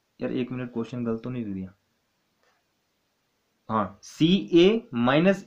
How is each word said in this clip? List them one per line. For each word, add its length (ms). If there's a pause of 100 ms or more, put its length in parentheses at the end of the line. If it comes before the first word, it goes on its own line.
(200)
यार 140
एक 180
मिनट, 220
क्वेश्चन 300
गलत 200
तो 60
नहीं 160
दे 80
दिया? 200 (2000)
हाँ, 340
सीए 800 (140)
माइनस 520